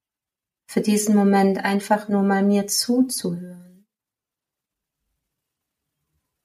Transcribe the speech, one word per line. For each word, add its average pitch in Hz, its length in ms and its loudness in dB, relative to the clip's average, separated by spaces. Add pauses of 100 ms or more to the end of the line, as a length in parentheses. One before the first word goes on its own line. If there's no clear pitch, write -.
(680)
für - 140 -2
diesen 208 340 0
Moment 196 480 2
einfach 202 460 -2
nur 202 140 0
mal 196 200 2
mir 202 240 2
zuzuhören. 185 1160 -4 (2500)